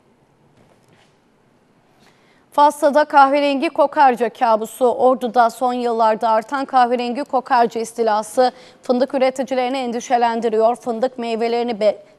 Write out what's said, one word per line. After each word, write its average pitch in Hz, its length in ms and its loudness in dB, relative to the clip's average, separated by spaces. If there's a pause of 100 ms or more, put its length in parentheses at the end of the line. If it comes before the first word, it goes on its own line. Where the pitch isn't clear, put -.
(2500)
Fas'ta 294 540 2
kahverengi 285 640 2
kokarca 277 600 2
kabusu. 226 560 -2
Ordu'da 240 640 2
son 247 240 -4
yıllarda 226 560 0
artan 233 360 -2
kahverengi 247 580 0
kokarca 240 580 0
istilası 226 720 -2 (300)
fındık 247 320 -2
üreticilerini 262 640 -2
endişelendiriyor. 233 960 -2
Fındık 240 420 -6
meyvelerini 233 640 -4
be-, 208 180 0 (220)